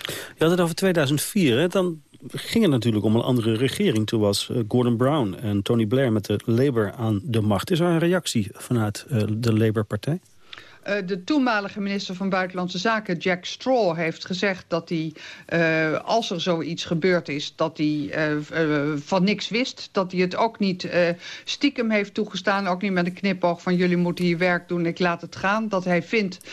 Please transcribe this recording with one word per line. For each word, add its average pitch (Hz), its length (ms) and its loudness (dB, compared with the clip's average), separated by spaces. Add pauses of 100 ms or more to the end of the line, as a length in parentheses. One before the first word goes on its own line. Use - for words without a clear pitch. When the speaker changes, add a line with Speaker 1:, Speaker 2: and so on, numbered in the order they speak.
Speaker 1:
Je - 380 -6
had 165 60 6
het 180 100 2
over 170 140 2
tweeduizend 156 480 2
vier, 139 360 2
hè? 165 80 4
Dan 175 340 0 (280)
ging - 340 0
het 175 100 6
natuurlijk 110 320 2
om 110 100 4
een 120 80 4
andere 117 320 2
regering. 123 520 0
Toen 113 140 0
was, 101 300 2
eh, - 60 -2 (120)
Gordon 120 280 2
Brown 127 460 2
en 101 200 0
Tony 117 240 2
Blair 127 260 2
met 107 120 0
de 104 200 0
Labour 117 480 2
aan 110 320 0
de 113 160 0
macht. 101 300 0
Is 170 100 2
er 175 60 2
een 165 120 2
reactie 165 540 0
vanuit, 110 560 -2
eh, 110 140 0 (100)
de 113 260 0
Labour-partij? 110 600 0 (640)
Speaker 2:
Eh, 196 140 -2 (100)
de 185 180 -4
toenmalige 226 560 0
minister 196 340 -4
van 190 140 -4
Buitenlandse 185 500 -2
Zaken, 214 380 0
Jack 180 280 -2
Straw, 226 520 0
heeft 165 300 -4
gezegd 185 420 -2
dat 170 200 -2
hij, 160 240 -2 (340)
eh, 160 580 2
als 226 260 2
er 175 100 -2
zoiets 165 440 -2
gebeurd 175 440 2
is, 147 280 -6
dat 160 220 -2
hij, 151 320 0
eh, 151 300 0
v-, 151 100 -12
eh, 151 420 0 (120)
van 185 200 2
niks 208 240 0
wist. 240 440 -4
Dat 185 200 0
hij 180 80 0
het 180 160 0
ook 226 220 0
niet, 190 260 -2
eh, 175 240 2 (360)
stiekem 247 460 -2
heeft 202 240 0
toegestaan, 196 520 -2
ook 180 160 -2
niet 202 100 -2
met 175 140 2
een 175 60 -4
knipoog 185 500 -2
van: 180 140 0
"Jullie 175 200 2
moeten 175 280 0
hier 170 140 2
werk 175 300 0
doen, 175 180 -2
ik 165 120 -2
laat 175 220 0
het - 160 -14
gaan." 214 320 0
Dat 190 160 -2
hij 175 180 2
vindt 196 360 -2 (140)